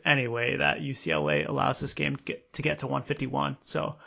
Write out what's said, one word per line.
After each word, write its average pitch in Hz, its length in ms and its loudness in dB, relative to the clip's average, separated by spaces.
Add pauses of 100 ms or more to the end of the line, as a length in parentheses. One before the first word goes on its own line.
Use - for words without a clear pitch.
any 135 240 4
way 117 300 0
that - 240 2
U 135 140 -4
C - 160 -2
L 76 180 4
A 73 160 4
allows - 340 2
this - 140 -4
game 73 220 0
to - 80 -14
get, - 300 -10
to - 100 -6
get - 160 0
to 135 80 -6
one 135 160 -2
fifty-one. 139 580 -2
So - 460 -4